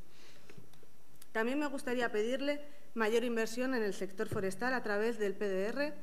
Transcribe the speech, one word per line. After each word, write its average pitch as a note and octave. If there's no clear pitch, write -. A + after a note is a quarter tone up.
También A#3+
me D4
gustaría B3
pedirle C4+
mayor A3+
inversión A#3+
en A3+
el G3
sector -
forestal A3
a A#3+
través G#3+
del G3+
P G3+
D F#3+
R, C#4+